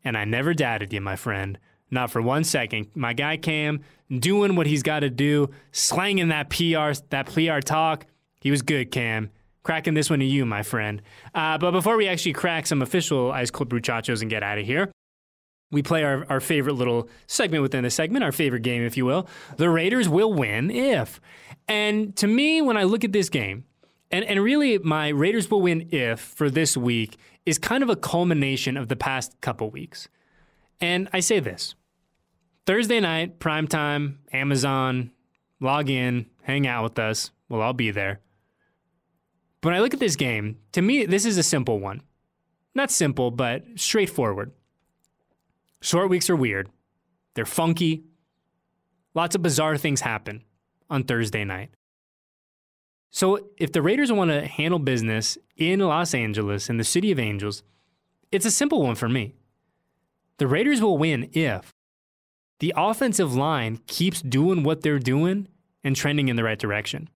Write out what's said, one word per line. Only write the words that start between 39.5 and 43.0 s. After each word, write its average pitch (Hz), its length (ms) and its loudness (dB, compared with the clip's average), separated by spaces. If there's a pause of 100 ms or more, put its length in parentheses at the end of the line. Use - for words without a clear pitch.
When 165 80 2
I 180 60 2
look 240 160 2
at 269 60 -6
this 190 160 2
game, 110 420 -2 (140)
to 180 100 2
me, 233 240 2
this 196 180 2
is 214 140 0
a 165 40 2
simple 120 380 0
one. 98 220 -10 (720)
Not 269 160 0
simple, 135 400 0